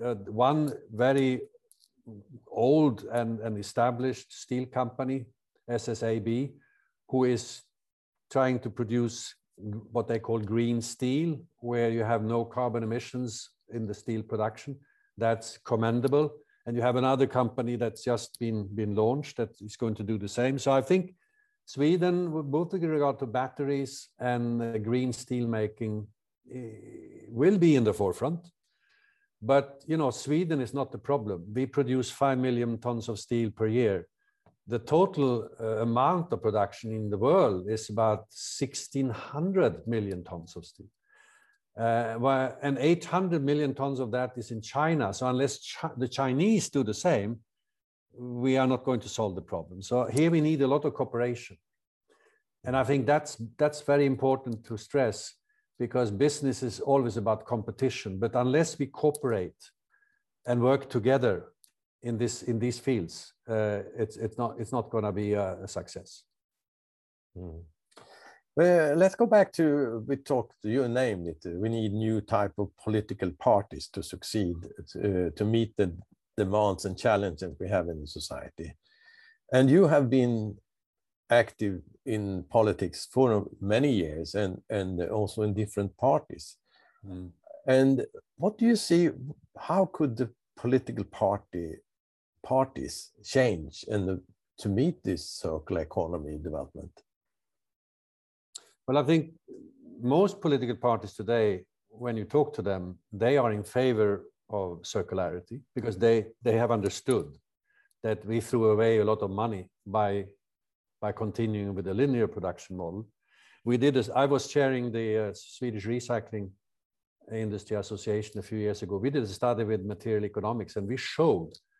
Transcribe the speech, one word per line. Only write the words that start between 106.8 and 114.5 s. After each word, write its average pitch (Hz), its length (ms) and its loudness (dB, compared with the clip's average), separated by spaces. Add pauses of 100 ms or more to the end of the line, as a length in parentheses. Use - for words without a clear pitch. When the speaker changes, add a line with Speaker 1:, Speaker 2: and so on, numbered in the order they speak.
Speaker 1:
that 107 240 -4
we 113 160 -2
threw 113 300 4
away 113 260 6
a 104 80 4
lot 107 160 2
of 101 80 -2
money 101 400 -4 (160)
by, 101 400 0 (760)
by 107 120 -4
continuing 104 640 -4
with 92 100 -6
the 95 80 -4
linear 120 340 2
production 90 500 -8
model. 92 280 -8 (580)
We 120 140 2
did 139 160 4
this, 120 160 2
I 131 160 2
was 135 220 0
chairing 131 440 0